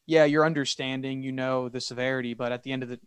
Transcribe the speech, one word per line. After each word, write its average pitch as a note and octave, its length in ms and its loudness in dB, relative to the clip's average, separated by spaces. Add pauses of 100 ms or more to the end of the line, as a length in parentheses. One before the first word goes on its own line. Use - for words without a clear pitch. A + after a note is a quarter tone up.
yeah, D#3+ 160 6
you're D3+ 220 6
understanding, C3+ 760 -2
you C3 100 -6
know, C3 380 -2
the B2 120 -8
severity, B2 520 -4
but A#2+ 180 -4
at B2 120 -6
the C3+ 80 -8
end C3 100 -4
of B2 80 -8
the, B2 180 -10